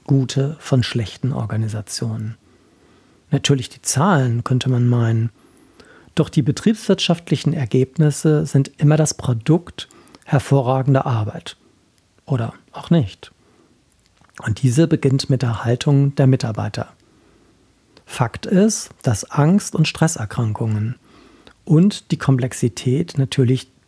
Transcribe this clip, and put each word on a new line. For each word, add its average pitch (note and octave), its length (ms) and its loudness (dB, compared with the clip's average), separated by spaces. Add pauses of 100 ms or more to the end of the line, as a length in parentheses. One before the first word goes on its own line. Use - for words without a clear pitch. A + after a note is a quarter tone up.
gute C#3 540 0
von B2+ 220 0
schlechten A#2+ 520 -4
Organisationen? A2 1040 -6 (960)
Natürlich C#3 380 0
die - 120 -20
Zahlen, C3 640 2
könnte B2+ 260 0
man A#2+ 180 2
meinen. A#2 420 2 (840)
Doch D#3+ 140 2
die D#3 120 0
betriebswirtschaftlichen E3+ 1120 0
Ergebnisse D3+ 920 0
sind C3+ 320 0
immer D3+ 200 4
das D3+ 160 2
Produkt - 720 -2 (380)
hervorragender C3 800 2
Arbeit. G#2+ 520 -4 (680)
Oder A#2 280 -4 (180)
auch - 180 -8
nicht. D3+ 420 0 (1120)
Und A2 180 -6
diese C3+ 260 2
beginnt C#3+ 420 0
mit C3 120 0
der A#2 220 -4
Haltung C#3 520 2
der C3+ 120 4
Mitarbeiter. A2 640 -2 (1160)
Fakt - 400 -4
ist, G#3 440 2 (140)
dass - 260 -2
Angst- D#3+ 460 2
und D#3 120 2
Stresserkrankungen A2 1080 -2 (680)
und F3+ 460 2
die E3 60 -2
Komplexität C3 1000 -2
natürlich C3 520 0 (180)